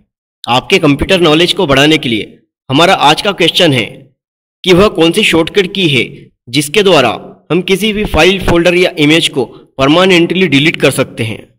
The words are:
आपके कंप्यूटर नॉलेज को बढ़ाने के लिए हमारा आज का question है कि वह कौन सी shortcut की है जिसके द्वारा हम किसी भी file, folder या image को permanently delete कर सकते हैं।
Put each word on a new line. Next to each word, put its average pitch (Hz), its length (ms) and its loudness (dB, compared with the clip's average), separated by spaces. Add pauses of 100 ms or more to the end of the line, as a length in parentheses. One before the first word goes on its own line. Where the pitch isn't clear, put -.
(440)
आपके 127 360 -2
कंप्यूटर 160 420 0
नॉलेज 165 320 2
को 185 140 -2
बढ़ाने 147 300 2
के - 120 -6
लिए 104 300 -8 (300)
हमारा 170 240 2 (100)
आज 151 180 2
का 202 120 -2
question 165 400 0
है 113 120 -2 (760)
कि 180 100 2
वह 196 160 4
कौन 165 220 0
सी 202 140 -2
shortcut 175 500 -2
की 185 140 -2
है 120 160 0 (440)
जिसके 185 340 -2
द्वारा 147 280 2 (400)
हम 175 120 0
किसी 196 300 -2
भी 208 120 -4
file, 180 360 0
folder 175 340 0
या 180 240 0
image 156 300 2
को 127 160 -4 (320)
permanently 175 680 2
delete 143 340 0
कर 143 120 2
सकते 120 300 -4
हैं। 110 160 -8 (200)